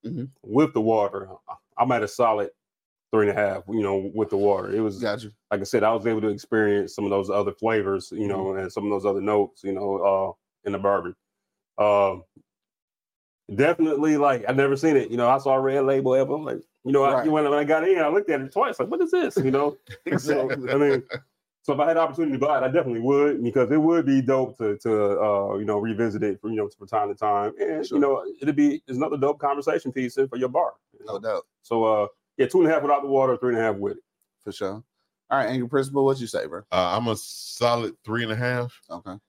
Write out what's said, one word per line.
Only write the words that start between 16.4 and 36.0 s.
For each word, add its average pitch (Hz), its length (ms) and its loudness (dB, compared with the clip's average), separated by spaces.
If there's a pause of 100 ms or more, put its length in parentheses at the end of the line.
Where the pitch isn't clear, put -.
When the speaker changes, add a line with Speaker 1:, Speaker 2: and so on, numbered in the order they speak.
Speaker 2:
like, 123 160 -8 (220)
you 131 80 -4
know, 139 120 4
I, 139 180 4
Speaker 1:
Right. 156 100 0
Speaker 2:
when, 151 120 2
when 143 100 2
I 147 100 2
got 156 240 2
in, 185 120 4
I 151 80 2
looked 202 220 0
at 143 120 0
it 135 100 -12
twice, - 280 -2
like, - 100 -2
"What 339 120 -2
is 330 100 0
this?" 359 260 0
You 135 140 2
know? 147 260 0 (140)
Speaker 1:
<laughs> - 140 -18
Exactly. 135 640 -2
Speaker 2:
So, 123 60 -2
I 139 40 2
mean, 139 260 2 (600)
so 143 100 -2
if 135 60 -2
I 147 80 2
had 165 100 2
the 165 40 4
opportunity 151 320 0
to 123 120 -4
buy 147 120 2
it, 127 60 0
I 131 40 0
definitely 131 340 0
would, 143 420 2
because 120 280 2
it 151 60 4
would 160 280 4
be 135 160 4
dope 131 360 0
to, 104 220 -2
to, 104 420 2
uh, 101 360 0
you 107 80 -4
know, 104 120 0
revisit 107 460 -2
it, 101 180 -4
from, 110 100 -6
you 110 60 -4
know, 101 120 -2
from 101 180 -20
time 104 220 -2
to 98 60 -4
time. 104 440 -2
And, - 260 -2
Speaker 1:
Sure. - 120 -2
Speaker 2:
you 143 40 4
know, 135 220 2 (180)
it'd 143 140 0
be, 147 320 2
it's 127 100 -6
another 151 200 -2
dope 143 220 0
conversation 147 520 -2
piece 127 240 -4
for 135 220 0
your 127 120 -2
bar, 147 240 0 (260)
you 104 60 -20
Speaker 1:
No 107 80 -10
Speaker 2:
know? 98 60 -6
Speaker 1:
doubt. 104 240 -4 (180)
Speaker 2:
So, 113 220 0
uh, 107 240 4 (300)
yeah, 127 100 4
two 185 140 4
and 160 80 6
a 160 40 4
half 151 80 2
without 143 220 0
the 139 60 -8
water, 131 280 2
three 123 160 0
and 113 80 0
a - 40 2
half 107 100 0
with 101 220 -6
it. - 60 -20 (400)
Speaker 1:
For 104 80 -12
sure. 101 320 -8 (460)
All 135 80 0
right, 131 100 0
Angry 123 220 -4
Principal, 139 340 0